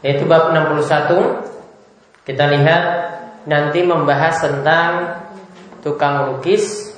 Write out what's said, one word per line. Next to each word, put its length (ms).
Yaitu 240
bab 240
enam 240
puluh 100
satu. 600
Kita 240
lihat 320
nanti 400
membahas 560
tentang 800
tukang 520
lukis. 680